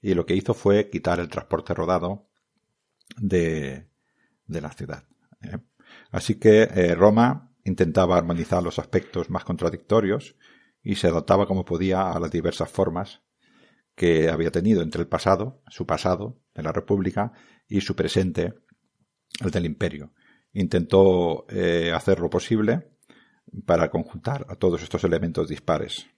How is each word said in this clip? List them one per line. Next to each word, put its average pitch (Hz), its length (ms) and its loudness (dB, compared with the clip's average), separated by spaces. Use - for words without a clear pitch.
Y 95 140 0
lo 85 100 -2
que 90 100 0
hizo 98 200 -2
fue 101 340 2
quitar 87 300 -2
el 85 100 -6
transporte - 460 -6
rodado 87 540 -4
de, 80 720 -2
de 80 140 -8
la 73 100 -12
ciudad, - 340 -14
¿eh? 95 160 -12
Así 101 240 -2
que, 107 280 8
eh, 87 320 2
Roma 110 580 4
intentaba 90 540 2
armonizar 85 460 -2
los 85 160 -4
aspectos 87 500 -4
más 90 140 -6
contradictorios 95 920 -2
y 104 140 -4
se 95 120 0
adaptaba 95 400 2
como 95 180 -2
podía 92 460 -2
a 85 80 -4
las 85 120 -4
diversas 85 380 -4
formas 90 520 -4
que 82 340 4
había 82 220 -2
tenido 92 300 2
entre 82 200 -4
el 82 60 -4
pasado, 98 600 -2
su - 180 -10
pasado, 92 560 -2
de - 100 -12
la 78 80 -4
República, 101 600 -2
y 98 140 -2
su 95 140 -4
presente, 87 580 -2
el 90 100 -4
del 87 140 -2
Imperio. 73 480 -6
Intentó, 90 960 2
eh, 85 440 0
hacer 87 260 0
lo 85 100 -2
posible 107 680 -2
para 85 240 2
conjuntar 120 600 -6
a 95 60 -12
todos 87 260 0
estos - 220 -6
elementos 85 460 0
dispares. - 580 -6